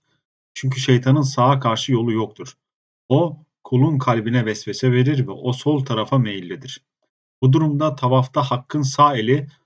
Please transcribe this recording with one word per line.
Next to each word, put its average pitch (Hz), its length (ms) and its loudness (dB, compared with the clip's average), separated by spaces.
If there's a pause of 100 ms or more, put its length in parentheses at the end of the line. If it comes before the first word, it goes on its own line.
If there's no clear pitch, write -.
(540)
Çünkü 131 260 -6
şeytanın 131 420 4
sağa 135 380 2
karşı 117 320 -2
yolu 117 200 0
yoktur. 110 420 -6 (560)
O, 156 360 0 (180)
kulun 139 340 2
kalbine 117 480 0
vesvese 110 460 -2
verir 127 360 2
ve 98 40 -10
o 123 220 -4
sol 143 320 -2
tarafa 113 320 -2
meyillidir. 92 640 -6 (600)
Bu 131 120 4
durumda 151 420 0
tavafta 127 480 0
hakkın 135 380 -4
sağ 143 340 2
eli 127 320 0 (180)